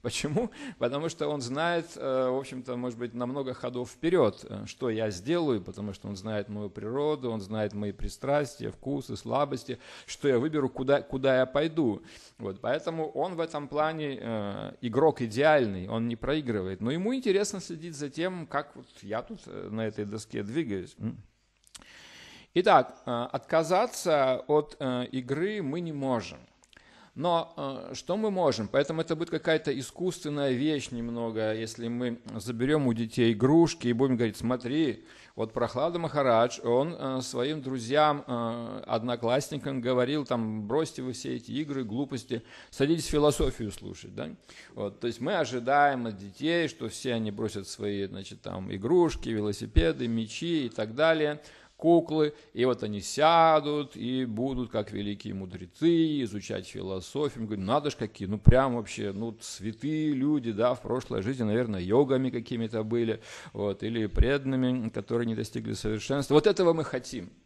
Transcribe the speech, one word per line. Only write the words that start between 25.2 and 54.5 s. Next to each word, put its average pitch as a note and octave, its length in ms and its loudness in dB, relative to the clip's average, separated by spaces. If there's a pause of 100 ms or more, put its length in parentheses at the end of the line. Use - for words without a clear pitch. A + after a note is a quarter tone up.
мы D3+ 200 -4
не E3 100 -6
можем. A#2+ 460 -2 (840)
Но, E3 380 0
э, C3+ 380 -8
что - 200 -4
мы G#3+ 140 0
можем? C#3+ 380 2
Поэтому D3 340 0
это E3 140 0
будет E3 160 -6
какая-то D#3+ 480 0
искусственная D3 720 -2
вещь C#3 400 0
немного, A#2 600 -2
если A2+ 360 -6
мы A#2+ 320 -2 (160)
заберем B2+ 500 2
у A#2 80 4
детей A#2 400 4
игрушки C3 540 6
и A#2+ 60 4
будем B2+ 240 4
говорить: A2+ 200 0
"Смотри, B2 640 0 (320)
вот A2+ 160 -4
Прохлада C3 460 0
Махарадж, C3 680 4
он, C3 320 2
э, C3 280 -4
своим C3+ 400 -2
друзьям, C#3 640 2
э, A#2 580 -4
одноклассникам B2 960 0
говорил, B2+ 460 0
там, A2 400 -2
бросьте D3 340 -2
вы B2+ 120 -6
все B2+ 240 -6
эти A2 160 -10
игры, C#3 300 -4
глупости, A#2+ 600 -4 (260)
садитесь D3+ 380 2
философию C#3+ 640 2
слушать", G2 420 -14
да? - 160 -8 (460)
Вот, G#2 240 -8
то B2 80 -4
есть A2+ 120 -4
мы E3+ 180 -2
ожидаем C3 680 2
от G#2 120 -6
детей, D3 500 -2
что - 200 -8
все A#2+ 280 -4
они A2 160 -2
бросят G#2 360 -6
свои, G2+ 380 -4
значит, F#2+ 380 -12
там, F#2+ 280 -8
игрушки, C3+ 580 2
велосипеды, G#2+ 800 2
мечи A#2+ 600 -2
и - 20 -4
так A2 240 -4
далее, D3+ 480 2 (360)
куклы, D#3 560 4 (200)
и A#2+ 120 2
вот A#2+ 160 2
они G#2 200 -4
сядут D3+ 920 4
и B2+ 300 -2
будут, B2 460 -2